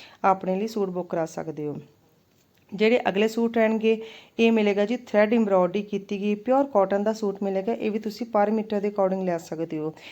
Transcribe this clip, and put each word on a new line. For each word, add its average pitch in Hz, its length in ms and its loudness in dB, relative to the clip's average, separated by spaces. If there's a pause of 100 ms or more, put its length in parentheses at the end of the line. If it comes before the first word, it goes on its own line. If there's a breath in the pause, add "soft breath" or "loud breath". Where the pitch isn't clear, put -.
(240 loud breath)
ਆਪਣੇ 185 320 2
ਲਈ 202 100 -4
ਸੂਟ 220 220 -4
ਬੁੱਕ 180 220 -6
ਕਰਾ 165 160 -2
ਸਕਦੇ 156 400 -10
ਹੋ। 143 100 -8 (960)
ਜਿਹੜੇ 214 360 2
ਅਗਲੇ 196 200 2
ਸੂਟ 233 280 0
ਰਹਿਣਗੇ, 220 440 2 (380 loud breath)
ਇਹ 226 140 6
ਮਿਲੇਗਾ 208 320 2
ਜੀ 226 120 -2
ਥਰੈਡ 214 380 2
ਐਮਬ੍ਰੋਇਡਰੀ 196 480 2
ਕੀਤੀ 202 380 -6
ਗਈ 208 140 0
ਪਿਓਰ 247 300 2
ਕਾਟਨ 202 380 2
ਦਾ 220 100 0
ਸੂਟ 202 300 -4
ਮਿਲੇਗਾ। 196 300 -2
ਇਹ 220 180 -2
ਵੀ 208 80 -4
ਤੁਸੀਂ 214 280 -8
ਪਰ 208 240 2
ਮੀਟਰ 214 300 -2
ਦੇ 202 80 -2
according 190 360 0
ਲੈ 175 140 0
ਸਕਦੇ 165 400 -8
ਹੋ। 156 140 -6 (200 loud breath)